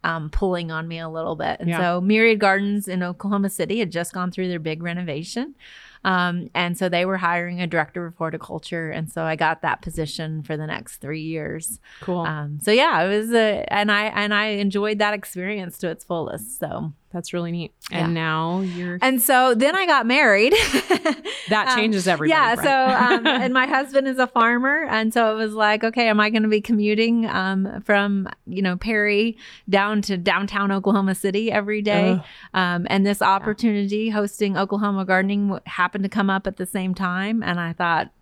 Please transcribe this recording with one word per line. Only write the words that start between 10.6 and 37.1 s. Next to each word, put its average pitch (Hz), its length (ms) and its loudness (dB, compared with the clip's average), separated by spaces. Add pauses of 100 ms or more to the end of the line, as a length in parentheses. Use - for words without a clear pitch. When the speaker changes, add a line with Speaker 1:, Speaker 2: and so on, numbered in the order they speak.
Speaker 1:
next - 300 -10
three 156 240 -10
years. 160 580 -8 (220)
Speaker 2:
Cool. 175 180 -4
Speaker 1:
Um, 151 420 -6
so 208 100 0
yeah, 233 320 4
it 180 40 2 (100)
was 220 160 -2
a, 220 360 2
and 208 200 2
I, 208 180 2
and 208 260 -2
I 208 140 2
enjoyed 202 520 0
that 208 140 2
experience 190 680 -8
to 185 100 -4
its 165 140 -10
fullest. - 560 -6
So. 160 320 -4 (220)
Speaker 2:
That's 175 200 -8
really 170 180 -4
neat. 170 220 -6 (180)
And 170 240 0
Speaker 1:
Yeah. 165 60 -2
Speaker 2:
now 160 400 -2
you're 180 400 -6
Speaker 1:
And 262 200 2
so 254 340 6
then 277 200 4
I 381 100 0
got 277 200 4
married. 240 540 6
<laughs> 453 40 4 (840)
Speaker 2:
That 208 220 2
Speaker 1:
Um, 254 60 2
Speaker 2:
changes 214 300 2
everything, 180 300 4
Speaker 1:
yeah, 247 180 4
Speaker 2:
right? 240 40 -4
Speaker 1:
so, 262 560 4
um, 233 120 0
Speaker 2:
<laughs> 254 160 2
Speaker 1:
and 254 100 0
my 254 140 4
husband 269 400 0
is 262 100 -4
a 254 100 2
farmer, 254 640 2
and 220 240 0
so 226 200 4
it - 20 -2
was 220 180 -4
like, 214 300 2
"Okay, 226 240 2
am 214 140 4
I 214 80 4
gonna 214 180 2
be 214 140 2
commuting, 220 680 2
um, 190 540 -2
from, 202 460 -2 (180)
you 185 140 -6
know, 185 160 0
Perry 214 600 0 (320)
down 202 340 2
to 196 140 -2
downtown 196 540 0
Oklahoma 196 440 2
City 202 360 -2
every 208 300 -2
day?" 202 320 2
Speaker 2:
Ugh. 175 100 0 (300)
Speaker 1:
Um, 175 360 0
and 196 160 2
this 202 140 0
Speaker 2:
Yeah. - 80 4
Speaker 1:
opportunity 208 800 0
hosting 202 480 -2
Oklahoma 196 460 0
Gardening 196 460 2
w-, 196 160 -4
happened 185 400 -2
to 196 40 -2
come 196 200 0
up 190 180 0
at 190 80 -6
the 185 100 -6
same 185 300 -4
time, 190 480 -2